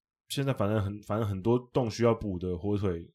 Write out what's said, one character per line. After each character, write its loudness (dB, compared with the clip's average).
现 -4
在 0
反 0
正 2
很， -6
反 -4
正 0
很 -4
多 4
洞 2
需 -2
要 6
补 -4
的 -2
火 -2
腿 -2